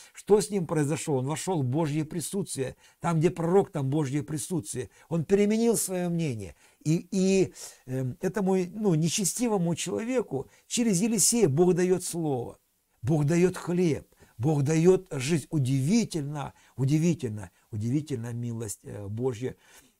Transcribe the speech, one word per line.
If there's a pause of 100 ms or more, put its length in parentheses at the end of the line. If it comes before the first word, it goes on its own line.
(140)
Что
с
ним
произошло?
Он
вошел
в
Божье
присутствие. (240)
Там,
где
пророк,
там
Божье
присутствие. (200)
Он
переменил
свое
мнение. (280)
И,
и, (320)
эм,
этому,
ну,
нечестивому
человеку (200)
через
Елисея
Бог
дает
слово. (460)
Бог
дает
хлеб. (300)
Бог
дает
жизнь.
Удивительно, (220)
удивительно, (200)
удивительна
милость,
э,
Божья. (440)